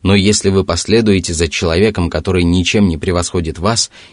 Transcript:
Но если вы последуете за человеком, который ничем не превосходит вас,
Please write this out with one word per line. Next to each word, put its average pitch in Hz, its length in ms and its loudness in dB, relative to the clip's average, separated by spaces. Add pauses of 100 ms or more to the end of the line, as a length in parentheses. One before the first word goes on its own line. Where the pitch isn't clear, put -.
Но 95 120 2
если 101 360 2
вы 95 140 2
последуете 98 720 0
за 82 140 0
человеком, 90 600 0
который 87 360 -2
ничем 92 440 2
не 80 100 -2
превосходит 85 600 -4
вас, 104 320 -2 (220)